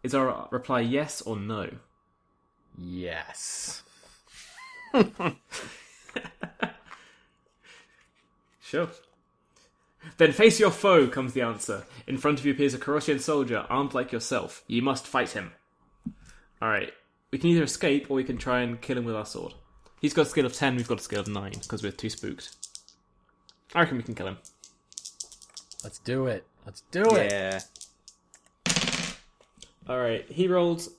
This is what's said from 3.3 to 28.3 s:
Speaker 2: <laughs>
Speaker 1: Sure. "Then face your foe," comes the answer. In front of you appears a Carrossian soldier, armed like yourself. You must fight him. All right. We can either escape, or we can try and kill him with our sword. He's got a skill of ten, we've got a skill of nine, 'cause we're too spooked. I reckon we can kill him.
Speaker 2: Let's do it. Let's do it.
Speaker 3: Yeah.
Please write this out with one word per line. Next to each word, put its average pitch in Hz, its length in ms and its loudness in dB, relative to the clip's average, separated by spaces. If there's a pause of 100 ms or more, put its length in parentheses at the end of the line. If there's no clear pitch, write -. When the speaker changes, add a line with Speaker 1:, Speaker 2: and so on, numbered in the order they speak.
Speaker 2:
<laughs> 240 100 8 (3500)
Speaker 1:
Sure. 165 280 -2 (1300)
"Then 160 140 8
face 220 280 8
your 202 120 8
foe," 170 360 6
comes 127 260 -4
the 127 80 0
answer. 107 440 -4 (200)
In 131 120 -4
front 147 220 0
of 131 60 -10
you 143 60 4
appears 135 220 2
a 123 40 -6
Carrossian 143 420 0
soldier, 131 500 0
armed 135 240 0
like 127 180 -2
yourself. 113 560 -4
You 117 140 2
must 135 260 0
fight 127 240 0
him. 92 200 -8 (1080)
All 110 80 4
right. 104 220 2 (400)
We 139 60 -2
can 151 120 4
either 170 140 6
escape, 139 460 2
or 139 60 0
we 131 80 2
can 131 140 -4
try 123 240 0
and 117 200 -4
kill 127 160 -4
him 120 80 -4
with 113 100 -4
our 107 100 -4
sword. - 280 -10 (480)
He's 147 120 2
got 151 140 6
a - 20 -6
skill 143 160 4
of 120 80 -2
ten, 135 220 2
we've 120 120 -2
got 113 120 0
a - 40 -10
skill - 180 -4
of 98 60 -6
nine, 101 260 -6 (140)
'cause 110 160 -6
we're 101 80 -4
too - 180 -8
spooked. - 460 -10 (1160)
I 170 80 4
reckon 160 160 2
we 117 60 -6
can 113 120 -8
kill 95 120 -6
him. 92 100 -8 (1500)
Speaker 2:
Let's - 160 -16
do 131 280 -2
it. 107 180 -4 (200)
Let's 101 160 -18 (100)
do 180 120 0 (120)
it. 104 160 4
Speaker 3:
Yeah. 95 280 -2 (2250)